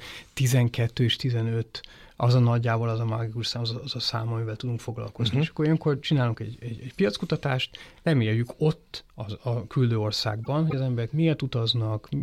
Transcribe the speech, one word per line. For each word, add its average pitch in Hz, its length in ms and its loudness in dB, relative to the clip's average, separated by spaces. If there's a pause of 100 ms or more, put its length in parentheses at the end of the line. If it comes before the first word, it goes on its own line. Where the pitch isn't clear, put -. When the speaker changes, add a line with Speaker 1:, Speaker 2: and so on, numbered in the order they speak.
(340)
Speaker 1:
tizenkettő 123 720 2
és 117 120 2
tizenöt, 113 640 -2 (340)
az 120 180 4
a 127 60 6
nagyjából 117 500 4
az 113 100 -2
a 117 60 -2
mágikus 113 420 -4
szám, 123 140 -4
az 113 100 -2
a, 123 120 -6
az - 120 -8
a 123 40 -6
szám, 117 340 -2
amivel 113 220 -2
tudunk 120 240 -4
foglalkozni. 113 540 -4
Speaker 2:
Mhm. 139 80 4
Speaker 1:
És 160 80 0
akkor - 160 -2
ilyenkor 156 340 2
csinálunk 123 400 2
egy, 110 200 -8
egy, 117 240 -10
egy 127 120 -12
piackutatást, 156 840 -2 (260)
lemérjük 117 540 2
ott - 460 -2 (120)
az, 104 280 -8
a 117 240 -2
küldő 117 320 2
országban, 113 680 -2
hogy 147 80 0
az 131 60 -2
emberek 120 300 -2
miért 160 300 2
utaznak, 113 680 0
mi, 143 120 -4